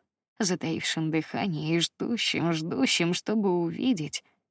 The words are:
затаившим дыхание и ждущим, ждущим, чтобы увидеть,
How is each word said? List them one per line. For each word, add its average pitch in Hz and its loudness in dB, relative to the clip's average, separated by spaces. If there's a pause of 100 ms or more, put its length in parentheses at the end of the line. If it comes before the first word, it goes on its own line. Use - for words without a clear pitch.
(380)
затаившим 165 0
дыхание 160 0
и 170 2
ждущим, 170 0
ждущим, 170 0
чтобы 196 2
увидеть, 170 -2 (260)